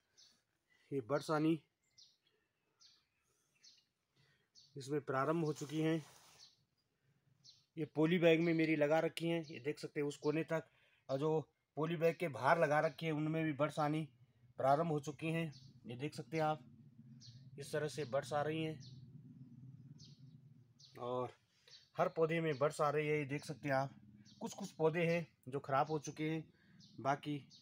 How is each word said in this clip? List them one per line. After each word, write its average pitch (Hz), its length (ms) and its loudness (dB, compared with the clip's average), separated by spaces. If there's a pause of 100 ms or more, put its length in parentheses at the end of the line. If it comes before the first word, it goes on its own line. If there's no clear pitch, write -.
(920)
ये 139 100 -2
बरस 143 300 -2
आनी 156 280 2 (3250)
इसमें 139 260 -2
प्रारंभ 147 440 2
हो 151 80 0
चुकी 151 280 -4
हैं। 160 240 2 (1700)
ये 156 100 -2
पॉली 160 320 2
बैग 165 200 6
में 170 140 4
मेरी 160 220 2
लगा 147 240 4
रखी 160 280 -2
हैं, 170 160 0
ये 151 160 -14
देख 143 200 -6
सकते 151 200 -8
हैं 143 80 0
उस 147 100 -6
कोने 151 280 0
तक। 160 180 -2 (460)
और 135 100 0
जो 156 200 2 (380)
पॉली 165 180 -2
बैग 165 200 2
के 175 140 -2
बाहर 139 300 4
लगा 151 220 4
रखी 160 240 0
है, 160 60 0
उनमें 156 320 0
भी 156 100 0
बरस 147 260 0
आनी 151 280 2 (520)
प्रारंभ 147 320 4
हो 151 100 0
चुकी 156 280 -6
हैं। 165 220 0 (340)
ये 120 120 -10
देख 147 160 -6
सकते 156 240 -6
हैं 156 60 2
आप, 151 200 0 (960)
इस 139 120 -12
तरह 151 180 0
से 147 160 -6
बर्ड्स 135 280 -2
आ 147 80 2
रही 156 220 -2
हैं 156 160 -6 (2250)
और 123 300 -4 (680)
हर 175 120 4
पौधे 165 320 2
में 156 160 0
बर्ड्स 147 240 2
आ 147 80 4
रही 151 180 0
है। 151 100 2
ये 147 100 -2
देख 147 180 -6
सकते 147 220 -8
हैं 135 80 2
आप, 135 140 2 (520)
कुछ 226 120 -8
कुछ - 180 -10
पौधे 160 340 2
हैं 170 200 0 (220)
जो 135 120 -6
ख़राब 143 320 0
हो 156 80 -2
चुके 156 300 -6
हैं, 160 140 -4 (580)
बाकी 139 400 -2 (200)